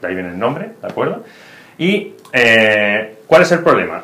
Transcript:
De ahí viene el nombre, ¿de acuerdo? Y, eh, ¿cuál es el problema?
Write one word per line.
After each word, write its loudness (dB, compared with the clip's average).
De -8
ahí -4
viene -8
el -10
nombre, -4
¿de -12
acuerdo? -6
Y, -2
eh, 2
¿cuál 6
es 2
el 2
problema? -2